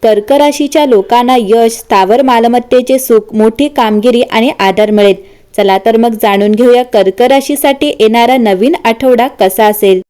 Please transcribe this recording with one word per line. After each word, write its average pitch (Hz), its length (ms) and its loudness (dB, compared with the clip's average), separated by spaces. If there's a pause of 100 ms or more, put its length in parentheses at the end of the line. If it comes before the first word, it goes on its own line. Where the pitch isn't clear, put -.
कर्क 214 300 0
राशीच्या 294 520 0
लोकांना 240 540 0
यश, 226 320 0
स्थावर 214 500 0
मालमत्तेचे 247 760 0
सुख, 220 340 -2
मोठी 220 340 -2
कामगिरी 240 540 0
आणि 233 380 -2
आदर 196 320 0
मिळेल. 202 240 2 (420)
चला 196 200 0
तर 220 200 0
मग 233 240 0
जाणून 202 300 0
घेऊया 240 320 2
कर्क 196 380 -2
राशीसाठी 277 680 0 (120)
येणारा 233 380 2
नवीन 226 380 0 (100)
आठवडा 240 420 0
कसा 214 380 -2
असेल. 196 440 0